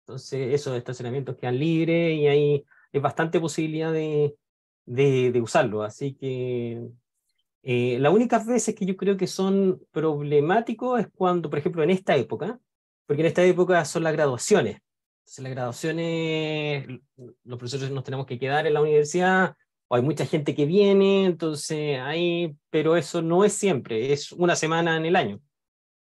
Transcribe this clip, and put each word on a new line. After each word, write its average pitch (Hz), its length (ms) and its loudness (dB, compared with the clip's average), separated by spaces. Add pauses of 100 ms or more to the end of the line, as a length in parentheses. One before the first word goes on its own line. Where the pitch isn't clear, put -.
Entonces 135 520 -6
esos 135 240 -2
estacionamientos 127 600 -8
quedan 123 200 -4
libres 165 600 0
y 147 80 4
hay, 147 380 2 (280)
hay 139 60 0
bastante 165 400 0
posibilidad 160 520 -4
de, 151 440 0 (500)
de, 127 460 2
de 120 100 2
usarlo. 110 400 0
Así 135 320 -8
que, 123 680 -6 (840)
eh, 123 360 0
las 147 140 4
únicas 226 320 2
veces 226 300 0
que 190 100 -6
yo 190 100 -2
creo 190 220 0
que 185 80 0
son 190 560 0 (100)
problemáticos 160 1080 0
es - 160 -2
cuando, 175 340 0
por 156 80 -4
ejemplo, 165 240 -2
en 151 80 2
esta 185 260 2
época, 147 440 -4 (480)
porque 147 140 -2
en 165 60 2
esta 180 160 2
época 175 420 4
son 165 180 -4
las 160 100 0
graduaciones. 143 680 0 (400)
Entonces, - 220 -18
las 131 100 -10
graduaciones, 156 1300 -4 (560)
los 123 140 -12
profesores 131 320 -6
nos 135 140 -6
tenemos 135 220 -8
que 123 120 -10
quedar 139 300 -2
en 151 60 2
la 147 80 2
universidad, 175 720 2 (320)
o 123 80 -2
hay 123 60 4
mucha 143 240 0
gente 151 280 -2
que 147 120 0
viene, 196 580 4
entonces 156 760 -2
ahí, 170 540 -2 (160)
pero 160 280 2
eso 165 240 -2
no 170 240 4
es 202 80 2
siempre, 131 580 -2
es - 220 -4
una 175 240 2
semana 165 400 0
en 160 80 -4
el 170 100 2
año. 107 240 0 (640)